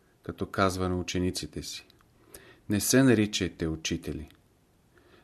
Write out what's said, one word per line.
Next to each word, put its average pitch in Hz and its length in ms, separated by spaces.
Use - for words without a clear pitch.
като 90 220
казва 92 440
на 90 100
учениците 90 640
си: - 240
„Не 104 100
се 127 240
наричайте 104 640
учители, 80 640